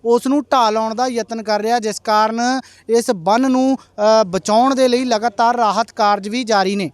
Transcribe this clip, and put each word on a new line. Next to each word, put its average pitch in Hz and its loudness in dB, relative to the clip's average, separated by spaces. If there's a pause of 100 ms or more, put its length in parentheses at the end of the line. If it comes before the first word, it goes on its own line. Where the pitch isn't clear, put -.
ਉਸ 233 2
ਨੂੰ 277 0
ਢਾਹ 233 2
ਲਾਉਣ 220 -2
ਦਾ 247 -2
ਯਤਨ 226 -6
ਕਰ 208 -2
ਰਿਹਾ, 233 0
ਜਿਸ 214 -6
ਕਾਰਨ 226 0 (280)
ਇਸ 233 0
ਬੰਨ੍ਹ 208 0
ਨੂੰ, 262 0 (220)
ਅ, 220 4
ਬਚਾਉਣ 214 0
ਦੇ 254 2
ਲਈ 247 0
ਲਗਾਤਾਰ 233 0
ਰਾਹਤ 226 0
ਕਾਰਜ 208 0
ਵੀ 247 -4
ਜਾਰੀ 202 0
ਨੇ। 180 -4